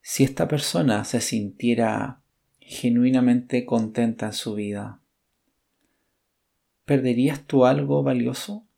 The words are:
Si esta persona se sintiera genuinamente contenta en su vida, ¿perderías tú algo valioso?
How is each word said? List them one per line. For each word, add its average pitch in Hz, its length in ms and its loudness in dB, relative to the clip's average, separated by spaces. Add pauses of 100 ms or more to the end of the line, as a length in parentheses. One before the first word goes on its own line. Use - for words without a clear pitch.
(100)
Si - 120 2
esta 143 240 0
persona 143 560 0
se 113 180 -2
sintiera 110 1000 -2 (360)
genuinamente 123 1040 2
contenta 113 640 -2
en 107 80 -6
su 107 220 -6
vida, 104 480 -8 (1800)
¿perderías 131 600 0
tú 127 220 4
algo 143 340 2
valioso? 135 640 -4 (120)